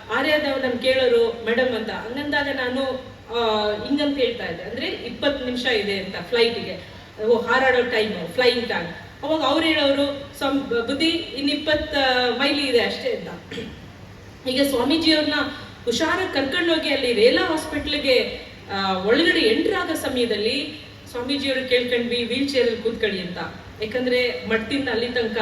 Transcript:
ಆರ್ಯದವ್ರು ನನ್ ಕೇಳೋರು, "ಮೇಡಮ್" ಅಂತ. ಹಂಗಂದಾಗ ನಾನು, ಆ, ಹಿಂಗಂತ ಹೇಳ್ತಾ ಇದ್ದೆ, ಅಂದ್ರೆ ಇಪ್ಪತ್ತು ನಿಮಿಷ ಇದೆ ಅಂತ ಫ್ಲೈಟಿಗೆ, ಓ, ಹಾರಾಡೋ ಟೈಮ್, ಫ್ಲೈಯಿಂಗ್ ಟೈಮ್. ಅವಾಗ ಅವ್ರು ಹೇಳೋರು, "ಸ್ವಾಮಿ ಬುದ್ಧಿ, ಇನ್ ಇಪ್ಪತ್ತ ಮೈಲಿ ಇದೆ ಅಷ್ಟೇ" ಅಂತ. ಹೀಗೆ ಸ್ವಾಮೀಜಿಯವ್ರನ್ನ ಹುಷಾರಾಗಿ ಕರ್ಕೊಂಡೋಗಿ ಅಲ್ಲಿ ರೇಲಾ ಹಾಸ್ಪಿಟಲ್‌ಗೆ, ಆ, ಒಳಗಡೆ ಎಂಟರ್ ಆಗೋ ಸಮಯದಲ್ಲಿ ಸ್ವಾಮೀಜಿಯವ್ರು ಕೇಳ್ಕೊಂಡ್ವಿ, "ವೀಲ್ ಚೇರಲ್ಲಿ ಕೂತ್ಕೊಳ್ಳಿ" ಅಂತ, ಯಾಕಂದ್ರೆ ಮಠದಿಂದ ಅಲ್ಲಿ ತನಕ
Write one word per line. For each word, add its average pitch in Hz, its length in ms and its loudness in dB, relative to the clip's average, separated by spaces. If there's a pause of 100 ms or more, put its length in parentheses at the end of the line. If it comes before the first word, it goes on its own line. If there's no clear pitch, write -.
(160)
ಆರ್ಯದವ್ರು 277 520 2
ನನ್ 240 120 -2
ಕೇಳೋರು, 240 640 4
"ಮೇಡಮ್" 247 300 2
ಅಂತ. 214 140 -4
ಹಂಗಂದಾಗ 277 580 -2
ನಾನು, 262 340 -2 (540)
ಆ, 214 360 2 (160)
ಹಿಂಗಂತ 285 300 2
ಹೇಳ್ತಾ 226 280 0
ಇದ್ದೆ, 170 180 -8
ಅಂದ್ರೆ 240 240 -6
ಇಪ್ಪತ್ತು 269 580 -4
ನಿಮಿಷ 247 200 -4
ಇದೆ 202 340 0
ಅಂತ 190 160 -8 (140)
ಫ್ಲೈಟಿಗೆ, 196 720 0 (240)
ಓ, 226 140 6
ಹಾರಾಡೋ 247 540 4
ಟೈಮ್, 214 420 0
ಫ್ಲೈಯಿಂಗ್ 240 360 2
ಟೈಮ್. 175 180 -4 (360)
ಅವಾಗ 311 180 0
ಅವ್ರು 294 240 2
ಹೇಳೋರು, 285 720 0
"ಸ್ವಾಮಿ 277 320 0
ಬುದ್ಧಿ, 277 380 0
ಇನ್ 285 420 -2
ಇಪ್ಪತ್ತ 302 460 0 (420)
ಮೈಲಿ 285 300 0
ಇದೆ 233 120 4
ಅಷ್ಟೇ" 214 320 0
ಅಂತ. 180 180 -6 (1160)
ಹೀಗೆ 277 220 2
ಸ್ವಾಮೀಜಿಯವ್ರನ್ನ 302 640 2 (520)
ಹುಷಾರಾಗಿ 320 480 0
ಕರ್ಕೊಂಡೋಗಿ 311 560 2
ಅಲ್ಲಿ 269 240 2
ರೇಲಾ 269 320 6
ಹಾಸ್ಪಿಟಲ್‌ಗೆ, 294 920 0 (320)
ಆ, 196 220 0
ಒಳಗಡೆ 269 460 4
ಎಂಟರ್ 294 340 4
ಆಗೋ 349 200 -2
ಸಮಯದಲ್ಲಿ 254 920 -2 (260)
ಸ್ವಾಮೀಜಿಯವ್ರು 262 580 -2
ಕೇಳ್ಕೊಂಡ್ವಿ, 240 540 2
"ವೀಲ್ 262 260 0
ಚೇರಲ್ಲಿ 233 280 2
ಕೂತ್ಕೊಳ್ಳಿ" 202 440 -2
ಅಂತ, 175 160 -8 (440)
ಯಾಕಂದ್ರೆ 247 680 0
ಮಠದಿಂದ 226 420 0
ಅಲ್ಲಿ 233 180 0
ತನಕ 233 340 -2